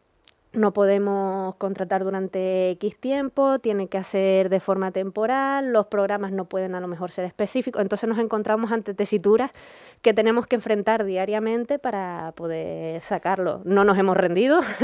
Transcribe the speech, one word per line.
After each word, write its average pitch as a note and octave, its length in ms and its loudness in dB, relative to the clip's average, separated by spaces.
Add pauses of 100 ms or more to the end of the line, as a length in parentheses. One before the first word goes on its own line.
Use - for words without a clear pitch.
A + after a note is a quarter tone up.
(520)
no G#3 200 2
podemos G3 840 0
contratar F#3+ 460 -4
durante F#3 680 -2
X F#3+ 280 -6
tiempo, C4+ 600 0
tiene G3+ 260 -2
que F#3+ 120 -6
hacer F#3+ 500 2
de F#3 100 2
forma F#3+ 320 -2
temporal, B3+ 840 -2
los G#3+ 140 4
programas G3+ 460 -2
no F#3+ 120 -4
pueden F#3 300 -4
a F3+ 60 -6
lo F3+ 80 -6
mejor F3 240 -8
ser F3+ 120 -6
específicos, A3 560 -4
entonces G3+ 280 -2
nos A3+ 100 -2
encontramos A3 540 0
ante A3 200 -4
tesituras G#3 600 2 (500)
que A3 100 6
tenemos A3+ 360 2
que B3 80 0
enfrentar A3 480 0
diariamente G#3+ 760 -2
para F3+ 560 -6
poder E3 680 -6
sacarlo. F#3 640 -2
No G3 200 6
nos G3+ 140 4
hemos F#3+ 180 4
rendido, G3+ 440 4 (240)